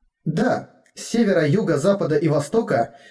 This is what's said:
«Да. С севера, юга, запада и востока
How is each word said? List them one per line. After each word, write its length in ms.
«Да. 460
С 80
севера, 440
юга, 300
запада 400
и 120
востока 640